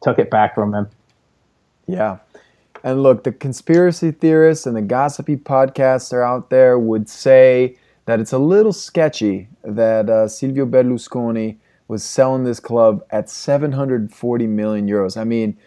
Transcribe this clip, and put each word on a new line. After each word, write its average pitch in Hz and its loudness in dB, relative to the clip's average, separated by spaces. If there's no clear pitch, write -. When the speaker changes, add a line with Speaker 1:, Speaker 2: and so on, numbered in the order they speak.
Speaker 1:
took 127 0
it - 0
back 107 0
from 104 -2
him. 104 -4
Speaker 2:
Yeah. 110 -6
And 131 -4
look, 127 2
the 123 -4
conspiracy 165 0
theorists 160 2
and 123 -4
the 110 -4
gossipy 139 -4
podcasts 131 0
are 123 0
out 123 -4
there 127 6
would 110 -2
say 127 4
that 113 -2
it's 135 -6
a 131 0
little 196 2
sketchy 107 -2
that, 110 -2
uh, 110 2
Silvio 135 -4
Berlusconi 117 -2
was 110 -8
selling 131 -2
this 120 -4
club 113 0
at 107 -6
seven 143 -4
hundred 131 -4
forty 120 -4
million 107 -2
euros. 101 -2
I 110 -8
mean, 113 -4